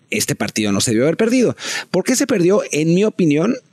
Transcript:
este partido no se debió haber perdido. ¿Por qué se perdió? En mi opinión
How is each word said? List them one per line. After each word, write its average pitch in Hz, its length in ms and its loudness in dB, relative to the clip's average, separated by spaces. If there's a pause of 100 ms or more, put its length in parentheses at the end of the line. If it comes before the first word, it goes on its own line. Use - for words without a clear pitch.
este - 260 -4
partido 104 360 -2
no 98 100 0
se 123 100 -2
debió 110 120 2
haber 160 140 0
perdido. 226 380 2 (360)
¿Por 180 120 0
qué 254 120 0
se 269 120 0
perdió? 190 440 2
En 156 220 0
mi 190 120 2
opinión 180 500 0 (180)